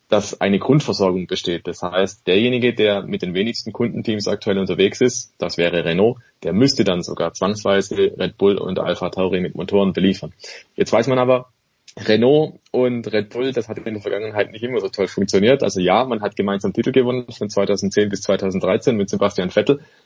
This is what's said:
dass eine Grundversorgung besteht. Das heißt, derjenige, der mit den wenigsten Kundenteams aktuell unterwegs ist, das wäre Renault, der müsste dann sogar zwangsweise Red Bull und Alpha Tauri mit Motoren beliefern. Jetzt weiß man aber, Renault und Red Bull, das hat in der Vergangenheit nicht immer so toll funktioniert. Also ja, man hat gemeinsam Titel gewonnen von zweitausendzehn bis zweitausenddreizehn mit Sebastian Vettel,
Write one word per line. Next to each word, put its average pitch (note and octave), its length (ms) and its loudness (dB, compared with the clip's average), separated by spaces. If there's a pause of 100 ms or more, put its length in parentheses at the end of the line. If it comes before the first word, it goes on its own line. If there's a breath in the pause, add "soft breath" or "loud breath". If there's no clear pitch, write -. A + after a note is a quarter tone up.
(100)
dass G#2 280 0
eine G2 200 2
Grundversorgung G2 680 2
besteht. F2 400 -4
Das E2+ 160 -8
heißt, F#2 440 -2
derjenige, A#2+ 480 2
der G#2 280 2
mit F#2+ 200 -6
den F2+ 100 -6
wenigsten A2 400 -4
Kundenteams G#2+ 560 -4
aktuell G2+ 300 -2
unterwegs F#2+ 420 0
ist, - 380 0
das - 180 -4
wäre E2+ 260 0
Renault, F2+ 360 2 (240 soft breath)
der - 100 -4
müsste A2+ 320 2
dann F2+ 180 0
sogar E2+ 300 -6
zwangsweise G2 640 0
Red F#2 400 0
Bull G2 220 2
und F2 200 -4
Alpha F2 300 -2
Tauri F#2 320 -2
mit E2+ 140 -6
Motoren F#2+ 400 0
beliefern. F#2+ 400 0 (420 loud breath)
Jetzt - 160 0
weiß A2+ 140 4
man C3 120 2
aber, B2+ 300 2 (500)
Renault A#2+ 600 2 (100)
und A#2+ 420 0
Red G#2 180 -2
Bull, B2+ 220 -4
das A2+ 180 -4
hat G2+ 80 -8
in A2 160 -8
der G#2+ 80 -8
Vergangenheit G#2 500 -4
nicht G#2+ 100 -12
immer B2 180 -4
so F#2+ 80 -4
toll F#2+ 200 -2
funktioniert. G2+ 540 2
Also G2 180 -2
ja, F#2 240 4
man A#2+ 160 -4
hat G#2 160 -6
gemeinsam G2+ 380 -2
Titel - 180 -2
gewonnen B2+ 380 2
von - 180 -8
zweitausendzehn G2+ 600 0
bis G2+ 120 -8
zweitausenddreizehn F#2+ 760 0
mit G2+ 120 -2
Sebastian G2 420 -2
Vettel, C#3 300 2 (260 loud breath)